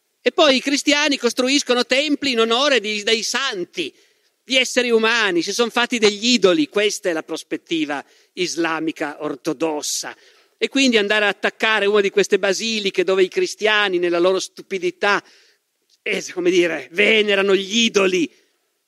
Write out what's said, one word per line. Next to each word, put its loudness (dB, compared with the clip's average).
E -2
poi 4
i 0
cristiani 0
costruiscono 0
templi 0
in 0
onore 2
di, -4
dei 0
santi, -6
di -4
esseri 0
umani, 2
si -6
sono -2
fatti -2
degli 2
idoli. 4
Questa -2
è 0
la -4
prospettiva -6
islamica -4
ortodossa. -6
E -4
quindi 2
andare 2
a 2
attaccare -2
una 4
di 2
queste 2
basiliche -2
dove 2
i 4
cristiani 0
nella 0
loro 2
stupidità, -4
eh, -6
come -2
dire, 0
venerano 2
gli -2
idoli 0